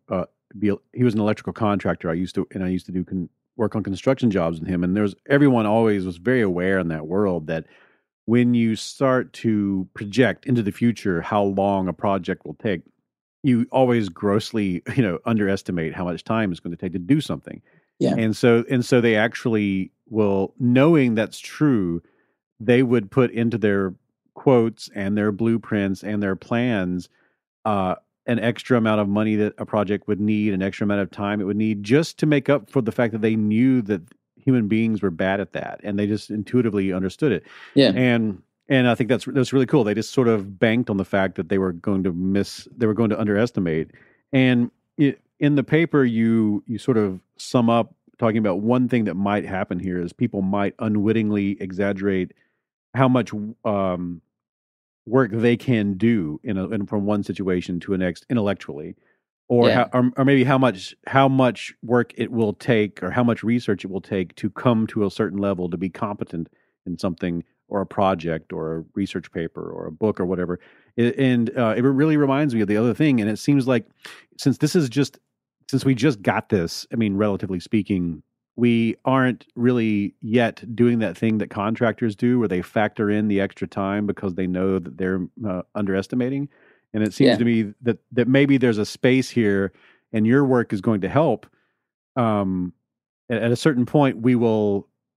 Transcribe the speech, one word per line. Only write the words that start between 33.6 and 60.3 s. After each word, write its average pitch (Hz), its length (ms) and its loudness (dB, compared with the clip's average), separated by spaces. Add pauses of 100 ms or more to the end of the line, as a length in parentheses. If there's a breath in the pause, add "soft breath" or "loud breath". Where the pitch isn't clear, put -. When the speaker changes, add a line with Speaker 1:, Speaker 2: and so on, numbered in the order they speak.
Speaker 1:
that 98 200 -2 (340)
human 123 320 0
beings 110 340 0
were 101 80 0
bad 95 300 -2
at 92 140 -8
that, - 300 -10
and 101 140 -4
they 104 80 2
just 101 240 -2
intuitively 104 640 0
understood 95 400 -2
it. 92 140 -2 (280 loud breath)
Speaker 2:
Yeah. 131 220 6
Speaker 1:
And, 117 480 0 (240)
and 127 200 4
I 117 80 4
think 107 140 0
that's, 117 160 0
that's 127 280 0
really 131 120 4
cool. 123 200 2
They 104 80 0
just 107 180 -4
sort 127 160 2
of 101 320 0
banked 117 300 2
on 101 80 0
the 95 80 -2
fact 95 300 -2
that 87 120 -6
they 101 100 0
were 95 140 0
going 95 320 -4
to 92 80 -2
miss, 95 640 -4
they 117 100 0
were 110 80 2
going 107 180 2
to - 80 -2
underestimate. 101 720 0 (420 soft breath)
And 127 380 2 (260)
it, 143 240 0 (180)
in 147 160 2
the 139 80 2
paper, 156 400 2
you, 113 640 2
you 113 100 -6
sort 117 200 0
of 98 240 0 (160)
sum 120 320 0
up 117 260 0 (240)
talking 113 200 2
about 98 200 0
one 120 300 2
thing 117 160 2
that 85 100 -4
might 101 300 0
happen 95 340 -6
here 90 220 -4
is 87 100 -6
people 113 300 -2
might 98 380 -2
unwittingly 104 840 0
exaggerate 95 720 -2 (600)
how 131 140 4
much, 127 240 2 (320)
um, 90 580 -4 (840)
work 117 260 2
they 117 240 2
can 107 360 0
do 95 500 0
in 107 140 -4
a, 92 120 -4
in, 101 160 -6
from 101 200 -4
one 104 180 -2
situation 90 560 -4
to 98 140 -6
a 95 40 0
next 90 320 -4
intellectually, 92 640 -4 (520)
or 120 220 4
Speaker 2:
Yeah. 117 220 2
Speaker 1:
how, 127 80 2
or, 123 180 4
or 135 80 2
maybe 135 180 6